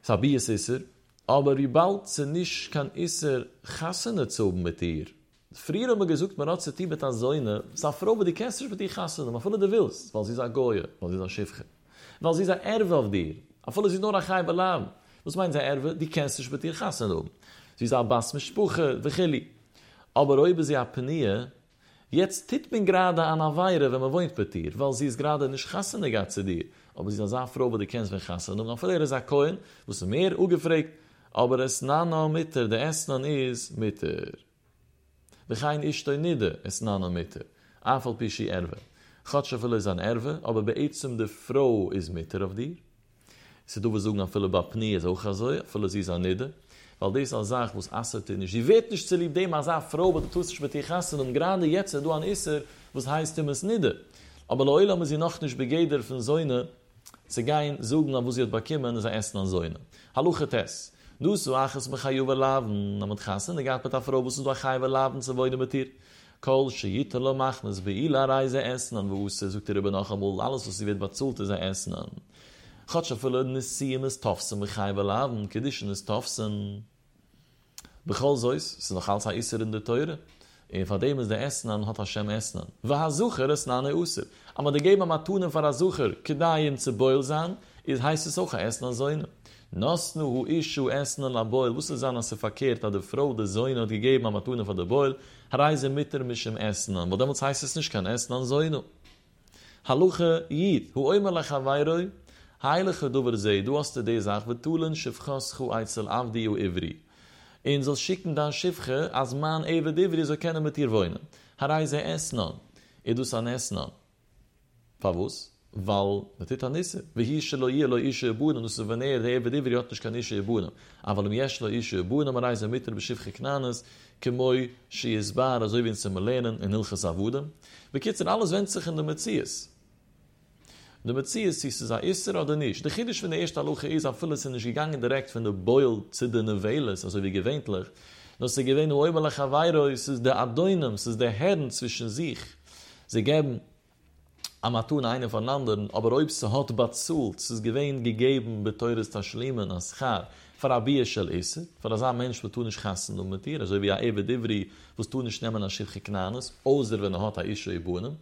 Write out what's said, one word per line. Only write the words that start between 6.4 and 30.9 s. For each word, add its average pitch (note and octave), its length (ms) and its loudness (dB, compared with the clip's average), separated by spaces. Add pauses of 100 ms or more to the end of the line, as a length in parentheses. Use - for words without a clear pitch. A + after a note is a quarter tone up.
האט F3+ 120 0
זיך D3 200 -8
מיט D#3+ 180 -4
דער C3+ 140 -2
זינו, B2 380 0
עס G#2 100 0 (120)
איז - 120 -6
א D3 60 2
פרוי, G3 220 0
וואו G#3 120 4
די E3+ 80 4
קענסט - 300 -4
נישט A#3+ 100 -8
מיט F#3 80 -10
איר G3 80 -2
חתונה, D#3+ 400 -6
אבער A#2 120 -4
אפילו G3+ 160 -2
דו G3 120 4
ווילסט, - 460 2
ווייל G#2+ 120 0
זי A#2 60 -4
איז A#2+ 80 -4
א A#2+ 80 -2
גויה, A#2 340 2 (200)
ווייל F2+ 140 -2
זי F#2 60 -2
איז F#2 80 -6
א - 40 -10
שפחה, - 280 -6 (600)
ווייל E3 120 2
זי F3+ 80 2
איז F#3 80 2
א F3+ 120 4
ערווה G3+ 340 2
אויף A2 140 4
דיר, E2 240 0 (340)
אפילו G3+ 200 2
זי F3+ 60 4
איז F#3+ 80 -2
נאר G#3 160 2
א - 20 4
חייב F3+ 280 0
עליו. F3 340 2 (440)
וואס D#3 100 -6
מיינט F3+ 160 0
זיי C#3 160 0
ערווה? C#3+ 240 0
די D#3+ 140 -4
קענסט D3 320 -2
נישט C3 140 -8
מיט D3 120 -6
איר E3 80 -4
חתונה A#2+ 420 -2
האבן. D#2 120 -2 (520)
זי A#2+ 60 -2
איז A#2+ 80 2
א B2 100 4
בס A#2 320 2
משפחה, E3+ 480 0 (200)
וכולי. D3 420 2 (720)
אבער C#3 220 8
אויב E3 220 6
זי C#3+ 160 2
א B2 80 2
פניה, B2 600 -2 (680)
יעצט F#3 380 2
טוט C#4+ 220 -2
מען G#3+ 120 2
גראדע F3+ 480 4
אן D#3+ 80 2
עבירה, D#3 480 4
ווען B2+ 120 2
מען C3 100 2
וואוינט E3+ 280 0
מיט - 160 0
איר, D#2+ 220 -2
ווייל C3+ 160 0
זי A#2+ 120 -2
איז A#2+ 120 -2
גראדע C#3+ 300 0
נישט C3 220 -6
חתונה G3 400 -4
געהאט G#2+ 200 0
צו - 140 -4
דיר. F2+ 200 -2 (340)
אבער F#2+ 140 -4
זי G#2 120 -2
איז G2+ 120 -2
א - 20 -2
זאך B2+ 120 -4
פרוי, B2+ 200 0
וואו A2+ 100 0
די G2+ 80 0
קענסט G#2+ 260 -4
מיט F#2+ 100 -6
חתונה F#2+ 400 -6
האבן. A2+ 80 -6
אויף A#2+ 140 -6
אלע F3 200 2
זאך C3 220 -2
קוין, D3 300 2 (320)
וואס G#2+ 140 -8
מער E3+ 420 2
אפגעפרעגט, D#3+ 460 4 (440)